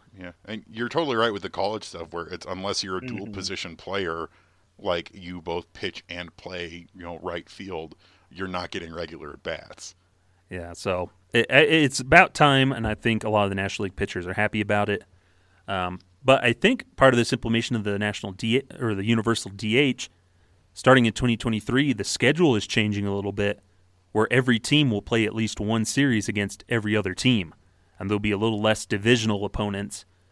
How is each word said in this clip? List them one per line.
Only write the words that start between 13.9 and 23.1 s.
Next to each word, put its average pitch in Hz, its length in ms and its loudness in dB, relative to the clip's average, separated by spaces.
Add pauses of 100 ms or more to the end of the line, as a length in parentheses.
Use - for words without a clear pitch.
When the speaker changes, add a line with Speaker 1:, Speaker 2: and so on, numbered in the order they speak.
Speaker 3:
pitchers 92 300 -4
are 92 80 -6
happy 104 260 0
about 104 280 0
it. 101 140 -2 (640)
Um, 90 320 -4 (260)
but 135 200 6
I 120 80 4
think 220 320 0 (120)
part 135 180 8
of 120 40 4
this 117 140 2
implementation 117 440 0
of 107 80 -4
the 101 140 -2
national 104 340 -6
D, 113 300 0 (160)
or 113 160 -2
the 98 100 -4
universal 113 460 2
D 107 260 -2
H, 135 320 2 (640)
starting 127 340 6
in 110 60 2
twenty 120 240 0
twenty-three, 120 560 0
the 98 120 -4
schedule 151 500 2
is 104 120 0
changing 104 400 0
a 98 80 -2